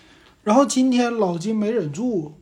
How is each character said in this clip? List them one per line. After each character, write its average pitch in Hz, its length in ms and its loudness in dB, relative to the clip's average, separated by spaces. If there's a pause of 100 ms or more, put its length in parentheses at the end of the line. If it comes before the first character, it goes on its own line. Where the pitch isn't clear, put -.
(440)
然 208 120 2
后 277 80 6
今 262 280 2
天 240 200 2
老 196 240 0
金 202 200 -4
没 208 160 -2
忍 175 200 -4
住， 185 500 -6